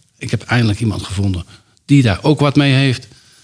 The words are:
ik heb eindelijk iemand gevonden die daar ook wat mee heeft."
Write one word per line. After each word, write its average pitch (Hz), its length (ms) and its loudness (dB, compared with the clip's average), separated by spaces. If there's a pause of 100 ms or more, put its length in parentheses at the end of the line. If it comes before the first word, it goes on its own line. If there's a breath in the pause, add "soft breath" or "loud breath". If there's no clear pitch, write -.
(180)
ik - 140 -10
heb 117 100 -4
eindelijk 117 380 0
iemand 95 240 -4
gevonden 95 420 -4 (400 soft breath)
die 139 160 4
daar 104 220 0
ook 156 160 2
wat 147 160 0
mee 139 180 4
heeft." 131 340 0 (360 soft breath)